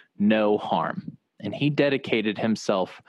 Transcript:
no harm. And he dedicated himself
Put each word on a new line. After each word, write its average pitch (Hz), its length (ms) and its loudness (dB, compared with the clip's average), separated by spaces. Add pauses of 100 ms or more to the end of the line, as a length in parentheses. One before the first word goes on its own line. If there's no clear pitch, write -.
(180)
no 104 400 4
harm. - 600 -4 (240)
And 104 120 -6
he 139 160 0
dedicated 131 680 0
himself 107 720 -2